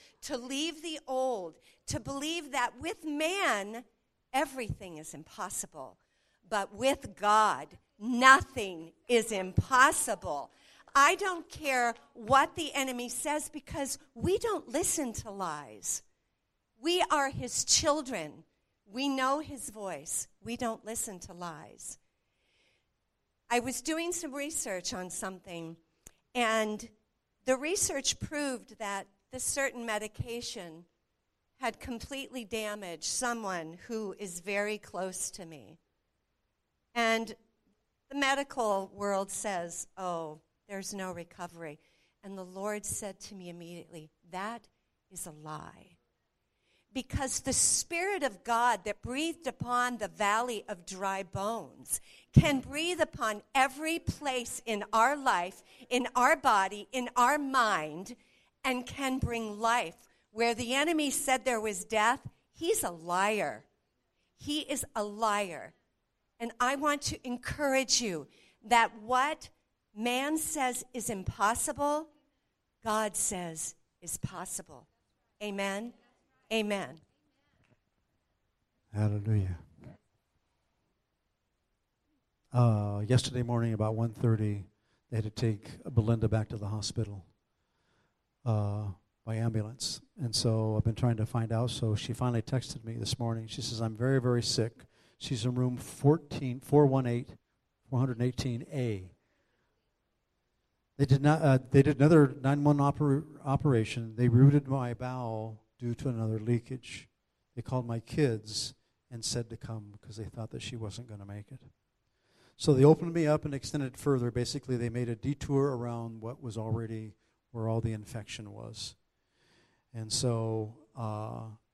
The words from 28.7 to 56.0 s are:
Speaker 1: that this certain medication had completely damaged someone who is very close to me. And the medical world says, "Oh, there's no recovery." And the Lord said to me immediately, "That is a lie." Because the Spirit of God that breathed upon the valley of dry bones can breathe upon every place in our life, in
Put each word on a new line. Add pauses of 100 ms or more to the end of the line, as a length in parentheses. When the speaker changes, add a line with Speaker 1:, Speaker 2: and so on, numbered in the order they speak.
Speaker 1:
that (240)
this
certain
medication (760)
had
completely
damaged
someone (100)
who
is
very
close
to
me. (1160)
And (760)
the
medical
world
says, (100)
"Oh, (280)
there's
no
recovery." (460)
And
the
Lord
said
to
me
immediately, (220)
"That (460)
is
a
lie." (960)
Because
the
Spirit
of
God
that
breathed
upon
the
valley
of
dry
bones (320)
can
breathe
upon (140)
every
place
in
our
life, (260)
in